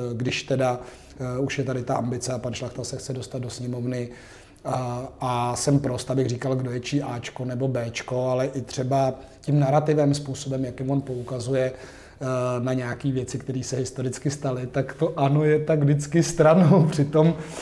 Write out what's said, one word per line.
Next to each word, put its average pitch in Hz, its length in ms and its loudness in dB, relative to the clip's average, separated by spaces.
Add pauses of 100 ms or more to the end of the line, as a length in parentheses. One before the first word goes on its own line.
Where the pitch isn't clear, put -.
(140)
když 123 300 -4
teda, 127 360 0 (400)
eh, 127 200 -4
už 135 180 -2
je 139 60 -2
tady 120 200 -2
ta 131 120 -2
ambice 120 380 -4
a 123 40 -4
pan 117 160 -6
Šlachta 120 300 -8
se 127 140 -8
chce - 160 -8
dostat 123 280 -8
do 120 80 -8
sněmovny. 123 600 -6 (560)
A, 131 420 -4 (120)
a 123 360 0
jsem 143 240 4
prost, 131 320 -2
abych 131 160 2
říkal, 131 280 -2
kdo 127 160 -2
je 123 80 -4
čí 143 220 -2
Ačko 120 440 -8
nebo 127 220 -2
Bčko, 123 600 -2
ale 127 180 2
i 135 160 -4
třeba 131 520 0 (280)
tím 147 180 2
narrativem, 147 540 4
způsobem, 135 520 -4
jakým 127 260 -6
on 139 100 2
poukazuje, 127 720 -2
eh, - 540 -14 (340)
na 127 140 -2
nějaký 127 380 -2
věci, 127 280 -4
které 127 240 -6
se - 120 -4
historicky 127 560 -4
staly, 127 360 -4
tak 135 260 -2
to - 260 0
ano 143 240 4
je 151 160 4
tak 151 240 2
vždycky 147 400 4
stranou. 165 600 8
<laughs> 156 60 2
Přitom, 156 420 4 (280)